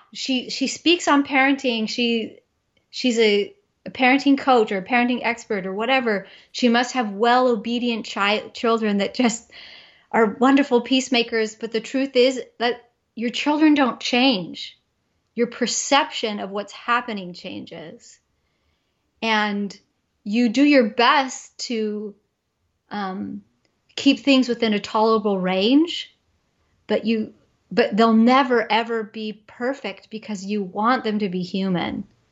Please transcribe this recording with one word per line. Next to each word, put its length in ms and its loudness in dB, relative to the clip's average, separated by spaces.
she, 380 -6
she 180 -4
speaks 400 0
on 160 4
parenting. 640 0
She, 500 -2
she's 280 -2
a, 340 2
a 40 -14
parenting 460 4
coach 360 2
or 60 -2
a 60 -8
parenting 380 0
expert 440 -6
or 60 -8
whatever. 540 -2
She 160 2
must 240 2
have 200 -2
well 360 4
obedient 640 -4
chi-, 400 -2
children 460 0
that 160 -2
just 360 -2
are 260 4
wonderful 440 4
peacemakers." 720 0
But 180 -12
the 80 -2
truth 360 -4
is 260 4
that 320 -4
your 160 -4
children 440 2
don't 260 0
change. 800 -2
Your 140 0
perception 920 -2
of 100 -8
what's 220 -8
happening 640 -6
changes. 840 -16
And 540 -2
you 240 0
do 140 2
your 280 4
best 640 0
to, 480 -6
um, 520 -8
keep 240 2
things 280 4
within 260 0
a 60 0
tolerable 580 0
range, 760 0
but 200 -2
you 260 -2
but 200 2
they'll 180 6
never, 580 4
ever 320 -2
be 420 -12
perfect 640 -8
because 340 -10
you 180 -4
want 420 -2
them 160 -2
to 80 -4
be 140 -4
human. 600 -4